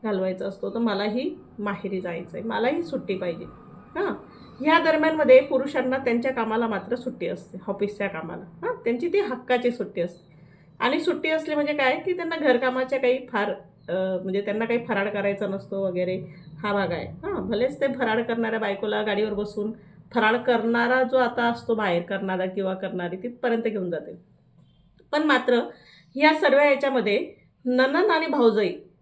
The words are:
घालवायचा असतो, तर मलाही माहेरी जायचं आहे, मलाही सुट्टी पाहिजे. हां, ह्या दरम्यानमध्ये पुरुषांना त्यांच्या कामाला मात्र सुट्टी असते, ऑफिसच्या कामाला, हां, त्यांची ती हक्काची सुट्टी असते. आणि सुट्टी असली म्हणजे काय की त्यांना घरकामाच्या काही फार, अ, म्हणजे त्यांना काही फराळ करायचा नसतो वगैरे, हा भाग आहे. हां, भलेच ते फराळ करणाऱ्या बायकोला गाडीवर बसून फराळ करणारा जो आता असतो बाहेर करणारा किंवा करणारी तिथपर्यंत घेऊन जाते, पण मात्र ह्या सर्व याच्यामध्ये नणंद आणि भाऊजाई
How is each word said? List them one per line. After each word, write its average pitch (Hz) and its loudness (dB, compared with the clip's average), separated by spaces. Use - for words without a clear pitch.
घालवायचा 190 -2
असतो, 196 -8
तर 226 -6
मलाही 220 -2
माहेरी 196 -4
जायचं 170 -8
आहे, 220 -8
मलाही 240 0
सुट्टी 196 -4
पाहिजे. 175 -6
हां, 208 -2
ह्या 320 6
दरम्यानमध्ये 311 6
पुरुषांना 262 0
त्यांच्या 247 0
कामाला 226 0
मात्र 196 -4
सुट्टी 247 -6
असते, 175 -8
ऑफिसच्या 202 -4
कामाला, - -10
हां, 480 -2
त्यांची 240 -2
ती 381 2
हक्काची 247 0
सुट्टी 180 -6
असते. - -6
आणि 262 2
सुट्टी 330 -2
असली 311 0
म्हणजे 294 0
काय 277 2
की 359 -2
त्यांना 339 -4
घरकामाच्या 254 2
काही 254 2
फार, 208 0
अ, 185 -2
म्हणजे 190 -2
त्यांना 208 -2
काही 233 0
फराळ 208 -2
करायचा 202 -2
नसतो 196 -4
वगैरे, 180 -2
हा 208 0
भाग 190 0
आहे. 156 -6
हां, 320 -6
भलेच 233 0
ते 277 2
फराळ 240 0
करणाऱ्या 226 -2
बायकोला 208 -2
गाडीवर 208 0
बसून 208 -4
फराळ 226 4
करणारा 240 2
जो 262 2
आता 240 2
असतो 233 0
बाहेर 185 0
करणारा 190 -2
किंवा 190 -2
करणारी 185 -6
तिथपर्यंत 233 -2
घेऊन 202 -2
जाते, - -10
पण 302 2
मात्र 247 4
ह्या 302 8
सर्व 285 4
याच्यामध्ये 269 2
नणंद 262 4
आणि 320 2
भाऊजाई 226 4